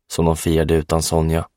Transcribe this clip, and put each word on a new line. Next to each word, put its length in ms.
som 180
de 120
firade 360
utan 300
Sonja. 540